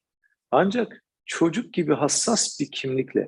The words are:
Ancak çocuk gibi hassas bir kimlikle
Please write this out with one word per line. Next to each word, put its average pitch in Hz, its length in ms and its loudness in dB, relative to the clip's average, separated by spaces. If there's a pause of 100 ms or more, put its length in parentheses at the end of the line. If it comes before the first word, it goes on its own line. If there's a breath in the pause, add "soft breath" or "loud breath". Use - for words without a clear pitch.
(500)
Ancak 196 540 2 (200)
çocuk 165 480 0
gibi 156 220 0
hassas - 680 0
bir 143 100 -4
kimlikle 131 580 -2